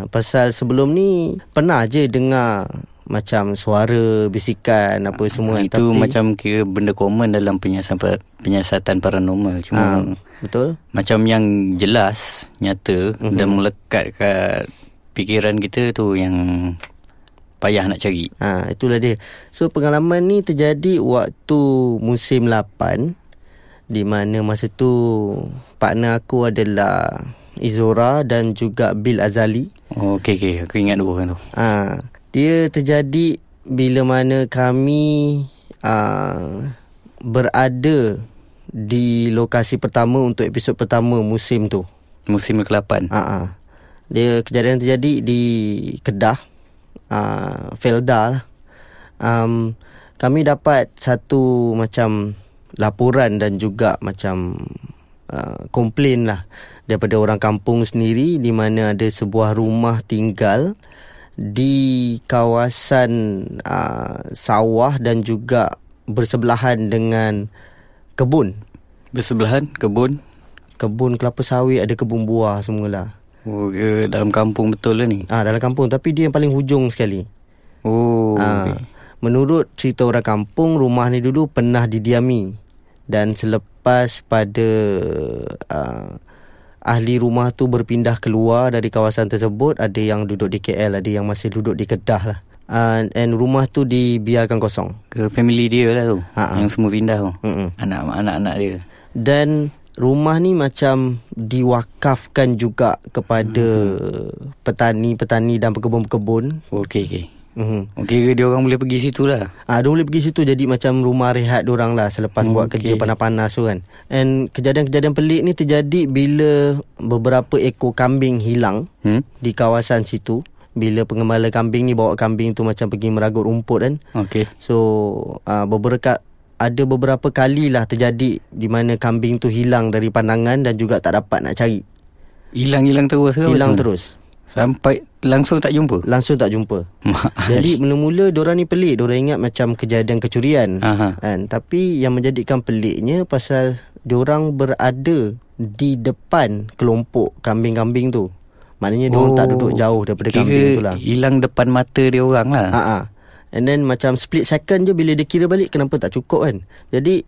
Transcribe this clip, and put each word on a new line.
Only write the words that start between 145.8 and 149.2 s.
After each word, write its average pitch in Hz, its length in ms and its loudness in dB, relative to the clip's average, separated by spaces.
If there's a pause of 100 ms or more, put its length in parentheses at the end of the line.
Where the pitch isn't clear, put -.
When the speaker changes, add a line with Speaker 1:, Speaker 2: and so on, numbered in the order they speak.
Speaker 1:
depan 110 800 -2
kelompok 117 680 0
kambing-kambing 117 680 0
tu. 101 200 -2 (460)
Maknanya 113 320 0
diorang 131 240 6